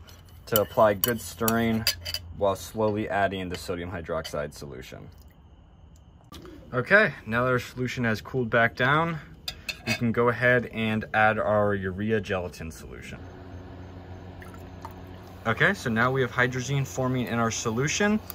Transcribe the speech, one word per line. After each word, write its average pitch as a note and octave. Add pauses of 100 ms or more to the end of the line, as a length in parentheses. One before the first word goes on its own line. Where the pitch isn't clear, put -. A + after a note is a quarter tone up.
(480)
to A2+
apply G#2
good A2
stirring A#2 (500)
while G2
slowly G#2+
adding F#2+
the F2
sodium F2
hydroxide D#2+
solution. B1+ (1600)
Okay, F3+ (140)
now A#2+
that B2+
our B2+
solution B2
has A2
cooled B2
back A#2
down, D#3 (720)
we A2+
can A#2
go A#2+
ahead B2
and A2 (120)
add G#2+
our G#2
urea G2+
gelatin F2+
solution. B1 (2250)
Okay, C#3+
so C3
now A2+
we C3+
have A#2
hydrazine B2+
forming B2+
in A#2
our A2+
solution, D3+ (160)